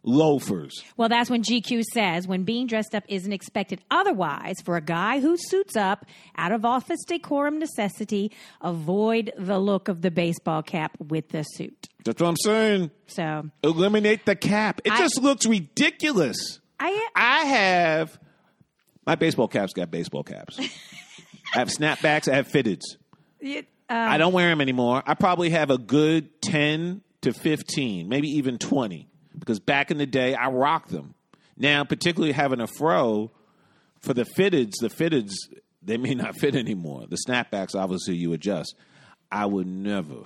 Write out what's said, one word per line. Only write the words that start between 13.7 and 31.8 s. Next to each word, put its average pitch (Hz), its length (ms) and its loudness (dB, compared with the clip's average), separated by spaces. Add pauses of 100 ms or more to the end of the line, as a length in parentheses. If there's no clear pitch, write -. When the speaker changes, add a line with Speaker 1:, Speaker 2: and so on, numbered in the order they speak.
Speaker 1:
the 202 80 4
cap. 208 500 0
It 240 80 2
Speaker 2:
I 233 60 4
Speaker 1:
just 285 240 2
looks 277 240 4
ridiculous. 220 1120 0 (220)
Speaker 2:
I 415 340 -2
Speaker 1:
I 254 300 4
have, 175 760 2 (880)
my 160 100 2
baseball 160 320 2
caps 101 260 -2
got 87 160 -6
baseball 82 340 -6
caps. - 340 -14
Speaker 2:
<laughs> - 960 -12
Speaker 1:
I - 40 4
have - 100 2
snapbacks. 151 640 2
I 131 40 4
have 135 120 0
fitteds. 117 480 0 (420)
Speaker 2:
It, 285 280 -10 (240)
um, 233 80 -2
Speaker 1:
I 220 180 2
don't 170 160 4
wear 175 180 4
'em 156 120 2
anymore. 127 420 2
I 147 100 0
probably 175 360 2
have 156 180 2
a 131 80 4
good 151 640 2
ten 160 640 0 (180)
to 123 140 0
fifteen, 120 720 -2
maybe 143 200 0
even 131 280 -2
twenty. 101 520 -2 (300)
Because 107 220 -4
back 143 320 0
in 151 40 0
the 143 100 -2
day, 131 280 0
I 123 160 0
rocked 139 400 0
them. 71 240 -10 (420)
Now, 147 280 2